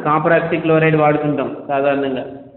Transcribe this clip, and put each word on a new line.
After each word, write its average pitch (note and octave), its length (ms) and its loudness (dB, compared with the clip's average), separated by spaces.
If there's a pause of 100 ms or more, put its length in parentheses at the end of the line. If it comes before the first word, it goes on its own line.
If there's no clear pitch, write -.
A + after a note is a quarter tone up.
కాపర్ D#3 280 2
ఆక్సీ E3 240 0
క్లోరైడ్ D#3+ 380 2
వాడుతుంటాం D3 600 0 (140)
సాధారణంగా. C#3 560 -2 (320)